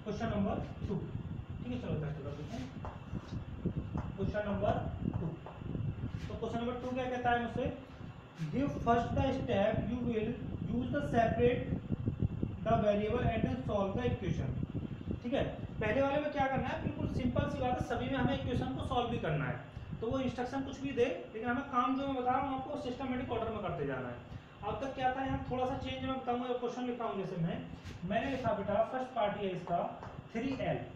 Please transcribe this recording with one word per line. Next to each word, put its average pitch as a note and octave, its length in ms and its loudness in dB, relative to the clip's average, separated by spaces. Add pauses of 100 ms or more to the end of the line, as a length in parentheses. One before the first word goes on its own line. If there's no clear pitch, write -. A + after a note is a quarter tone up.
क्वेश्चन G#3+ 320 -2
नंबर G3 180 2 (340)
टू। G3+ 60 0
ठीक - 760 -4
है, B3 80 -2
चलो E3 160 -2
इधर D3+ 160 -2
से C3+ 100 -6
कर D3 80 -6
देते D3+ 260 -6
हैं B3+ 80 -4 (1500)
क्वेश्चन G#3 320 -2
नंबर G3 240 2 (400)
टू। E3+ 140 -2
तो - 1080 -4
क्वेश्चन A#3 240 -2
नंबर B3 240 -2
टू B3 140 -2
क्या B3+ 140 0
कहता B3 200 2
है A#3+ 120 4
मुझसे, A#3+ 300 0 (800)
"Give C4+ 200 2 (140)
first A#3 300 6
the C4+ 180 6
step G#3+ 440 4 (120)
you B3 160 -2
will A3+ 240 2 (420)
use B3 220 2
the C#4+ 80 2 (100)
separate A#3 500 6 (1040)
the A3+ 80 6 (100)
variable G#3+ 460 4
and A3 160 4
then B3 120 0 (100)
solve G3+ 300 2
the A#3+ 120 0
equation।" D#3+ 400 0 (720)
ठीक B3 120 0
है, B3 100 2 (360)
पहले A3 220 4
वाले C#4+ 180 4
में D4 120 0
क्या C#4 140 4
करना B3 220 2
है, - 140 -2
बिल्कुल - 320 0
सिंपल C#4+ 360 2
सी - 100 -4
बात B3 200 2
है, - 80 0
सभी B3 220 0
में C4+ 60 2
हमें B3 180 4
इक्वेशन - 400 0
को - 120 -4
सॉल्व A#3+ 240 2
भी - 80 0
करना D3+ 260 0
है। A#2+ 120 -2 (440)
तो A3+ 100 0
वो C4 100 2
इंस्ट्रक्शन B3+ 420 -2
कुछ C4 180 -6
भी C#4 120 -2
दे, A#3 120 6 (300)
लेकिन A#3+ 140 -2
हमें C4+ 220 2
काम C4 280 4
जो C#4 80 0
मैं C4+ 100 0
बता B3 160 2
रहा C#4 80 4
हूँ C4+ 180 0
आपको B3+ 220 -4
सिस्टमेटिक B3 520 -2
ऑर्डर A3 200 0
में G#3 100 -4
करते D3+ 240 -2
जाना B2 220 -2
है। - 240 -10 (320)
अब A3 180 -2
तक C4+ 120 -2
क्या C4 200 2
था, C4+ 100 0
यहाँ C4 260 0
थोड़ा B3+ 160 2
सा C4+ 120 0
चेंज B3+ 260 -4
मैं C4 140 0
बताऊंगा, B3 400 0
क्वेश्चन B3 280 -2
लिखा A#3 180 -2
हूँ G3 140 0
जैसे F3 240 -2
मैं, - 140 0 (540)
मैंने B3+ 200 2
लिखा A#3+ 220 2
बेटा G3+ 300 2 (100)
फर्स्ट B3+ 220 -2
पार्ट G#3 280 2
ये F#3+ 80 0
इसका - 300 0 (520)
थ्री C4+ 300 0
एल - 160 2 (180)